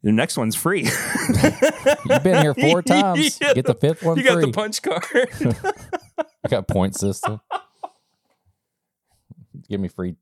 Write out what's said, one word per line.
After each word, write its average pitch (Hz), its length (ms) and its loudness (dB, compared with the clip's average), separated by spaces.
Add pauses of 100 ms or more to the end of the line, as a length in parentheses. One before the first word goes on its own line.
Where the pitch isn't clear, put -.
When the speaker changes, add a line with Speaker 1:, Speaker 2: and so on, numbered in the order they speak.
Speaker 1:
The 104 100 2
next 127 260 0
one's 110 180 -2
free. 180 260 -2
<laughs> - 1300 0
Speaker 2:
You've 277 140 2
been 190 180 4
here - 140 4
four - 280 4
Speaker 1:
<laughs> - 0 -
Speaker 2:
times. - 560 2
Speaker 1:
You 277 100 -2
got 277 60 4
Speaker 2:
Get 131 120 0
the 123 80 2
Speaker 1:
the, - 40 -6
Speaker 2:
fifth 151 240 0
one 165 140 0
Speaker 1:
you 240 80 -2
got 262 120 6
Speaker 2:
free. 160 100 4
Speaker 1:
the 120 60 0
punch - 280 -4
card. 175 240 -4
<laughs> - 1200 -4 (180)
Speaker 2:
I - 60 -6
got 98 200 -2
point 95 280 0
system. - 420 -4 (2250)
Give 101 100 -6
me 95 100 -4
free 90 340 -8